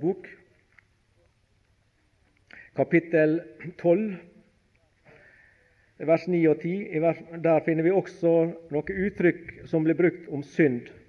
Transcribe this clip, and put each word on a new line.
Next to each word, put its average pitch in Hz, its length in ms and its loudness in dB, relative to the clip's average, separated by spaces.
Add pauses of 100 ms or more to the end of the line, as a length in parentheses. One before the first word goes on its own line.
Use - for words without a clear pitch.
bok, 180 260 -4 (2500)
kapittel 165 600 2 (380)
tolv, 185 380 0 (1800)
vers 160 320 0
ni 170 160 2
og 147 160 2
ti, 170 120 -4 (120)
i 156 160 -4
vers, 160 160 0 (240)
der 160 220 2
finner 160 180 0
vi 180 100 4
også 170 400 0 (380)
noe 151 340 -6
uttrykk - 640 -2
som 160 160 0
blir 156 160 2
brukt - 320 0
om 139 160 -8
synd. 127 400 0 (220)